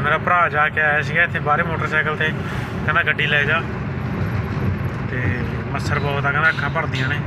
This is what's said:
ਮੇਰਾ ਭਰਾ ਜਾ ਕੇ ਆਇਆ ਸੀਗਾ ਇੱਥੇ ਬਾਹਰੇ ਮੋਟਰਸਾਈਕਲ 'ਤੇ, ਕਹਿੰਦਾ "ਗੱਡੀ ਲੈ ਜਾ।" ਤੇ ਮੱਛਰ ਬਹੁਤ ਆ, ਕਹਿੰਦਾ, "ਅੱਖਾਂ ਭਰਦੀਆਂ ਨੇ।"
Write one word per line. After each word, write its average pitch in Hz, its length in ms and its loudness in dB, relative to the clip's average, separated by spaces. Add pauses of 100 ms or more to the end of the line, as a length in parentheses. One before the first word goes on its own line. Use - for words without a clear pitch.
ਮੇਰਾ 151 140 2
ਭਰਾ 170 300 4
ਜਾ 147 200 2
ਕੇ 156 120 0
ਆਇਆ 151 220 4
ਸੀਗਾ 151 200 2
ਇੱਥੇ 165 160 0
ਬਾਹਰੇ 147 240 2
ਮੋਟਰਸਾਈਕਲ 151 540 0
'ਤੇ, 156 120 0 (560)
ਕਹਿੰਦਾ 156 180 2
"ਗੱਡੀ 151 240 0
ਲੈ 147 160 2
ਜਾ।" 156 180 2 (1500)
ਤੇ 127 120 -4 (500)
ਮੱਛਰ 143 260 0
ਬਹੁਤ 143 280 0
ਆ, 139 40 4
ਕਹਿੰਦਾ, 151 180 4
"ਅੱਖਾਂ 143 220 0
ਭਰਦੀਆਂ 135 380 0
ਨੇ।" 147 180 0